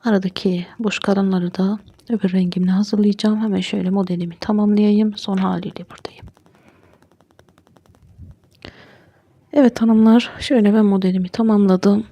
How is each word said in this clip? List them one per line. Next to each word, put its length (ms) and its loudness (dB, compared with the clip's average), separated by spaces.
Aradaki 640 -2
boş 200 -4
kalanları 540 -2
da 260 -2
öbür 240 -2
rengimle 380 0
hazırlayacağım. 680 0
Hemen 180 -2
şöyle 300 -4
modelimi 500 -4
tamamlayayım. 800 0
Son 200 -6
haliyle 520 -4
buradayım. 360 -20
Evet 280 2
hanımlar, 580 4
şöyle 340 2
ben 120 4
modelimi 440 0
tamamladım. 840 2